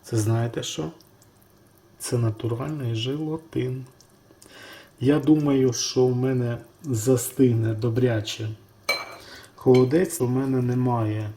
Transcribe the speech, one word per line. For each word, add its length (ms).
Це 80
знаєте 460
що? 280
Це 180
натуральний 800
желатин. 880
Я 200
думаю, 540
що 320
в 100
мене 420
застигне 920
добряче 760
холодець. 680
У 60
мене 340
немає 760